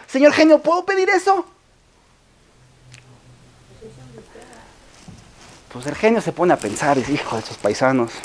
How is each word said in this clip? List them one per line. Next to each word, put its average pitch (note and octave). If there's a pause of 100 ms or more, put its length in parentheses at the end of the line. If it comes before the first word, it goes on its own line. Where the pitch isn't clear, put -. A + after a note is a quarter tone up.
Señor C#4+
genio, D#4
¿puedo E4+
pedir F#4+
eso? F#4+ (4000)
Pues B2+
el D3
genio A3
se E3
pone E3+
a C3+
pensar C3
y -
dice, C3
hijo -
de A2
esos -
paisanos, B2 (120)